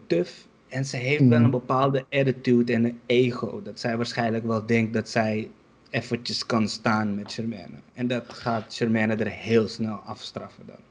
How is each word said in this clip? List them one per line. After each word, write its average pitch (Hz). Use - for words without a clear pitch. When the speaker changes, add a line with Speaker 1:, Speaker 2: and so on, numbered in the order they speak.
Speaker 1:
tuf. -
En 135
ze 139
heeft 135
wel 117
Speaker 2:
Mhm. 117
Speaker 1:
een 117
bepaalde 131
attitude 123
en 117
een 120
ego. 120
Dat 104
zij 117
waarschijnlijk 117
wel 110
denkt 113
dat 110
zij 110
eventjes 120
kan 110
staan 107
met 101
Shermaine. 101
En 123
dat 123
gaat 113
Shermaine 110
er 107
heel 107
snel 110
afstraffen -
dan. 101